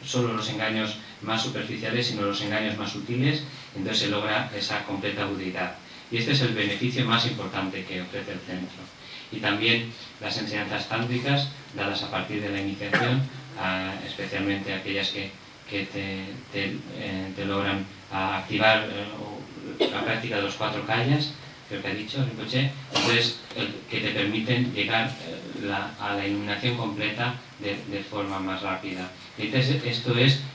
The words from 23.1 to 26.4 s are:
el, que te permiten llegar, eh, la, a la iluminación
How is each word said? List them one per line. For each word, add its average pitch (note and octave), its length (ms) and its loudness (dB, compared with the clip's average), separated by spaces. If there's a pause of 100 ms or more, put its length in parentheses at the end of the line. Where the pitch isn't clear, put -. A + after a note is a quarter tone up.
el, G2+ 180 -2 (160)
que A2 120 0
te G#2 100 0
permiten A2 640 2
llegar, A2+ 360 2 (160)
eh, - 140 -8 (240)
la, G2 380 -2
a G2+ 140 0
la G2+ 120 0
iluminación G2+ 480 0